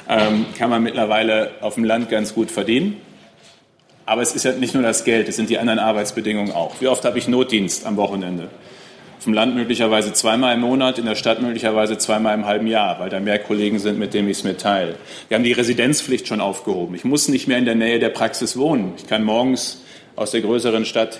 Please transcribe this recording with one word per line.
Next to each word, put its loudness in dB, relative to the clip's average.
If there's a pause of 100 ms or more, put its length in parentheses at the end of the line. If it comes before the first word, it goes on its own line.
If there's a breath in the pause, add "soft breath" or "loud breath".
ähm, 2 (140)
kann 2
man 2
mittlerweile 0 (100)
auf -4
dem 0
Land 0
ganz -2
gut 0
verdienen. 0 (1080 loud breath)
Aber 0
es 0
ist -2
ja 4
nicht -2
nur 4
das 0
Geld, 4
es -4
sind -2
die 2
anderen 2
Arbeitsbedingungen 0
auch. -4
Wie 2
oft 0
habe 0
ich -2
Notdienst 0
am -2
Wochenende? -4 (720 loud breath)
Auf -16
dem 0
Land 2
möglicherweise 0
zweimal 2
im 0
Monat, 0
in -2
der -2
Stadt 0
möglicherweise 0
zweimal 0
im -2
halben 0
Jahr, 0
weil -6
da -4
mehr 0
Kollegen 0
sind, -2
mit -4
denen 2
ich -2
es -6
mir -2
teile. 0 (320 loud breath)
Wir 2
haben 2
die 4
Residenzpflicht 0
schon -4
aufgehoben. -4
Ich -8
muss 0
nicht 0
mehr 2
in 2
der 2
Nähe 2
der 2
Praxis -2
wohnen. 0
Ich -18
kann 0
morgens 0 (340 loud breath)
aus -4
der 0
größeren 0
Stadt -2